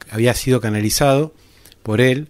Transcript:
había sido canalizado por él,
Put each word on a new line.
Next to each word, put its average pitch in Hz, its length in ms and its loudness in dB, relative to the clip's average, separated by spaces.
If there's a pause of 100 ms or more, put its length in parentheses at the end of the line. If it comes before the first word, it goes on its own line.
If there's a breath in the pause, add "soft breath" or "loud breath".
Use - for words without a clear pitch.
(120)
había 117 220 0
sido 127 260 0
canalizado 117 760 0 (500 soft breath)
por 107 180 0
él, 131 280 0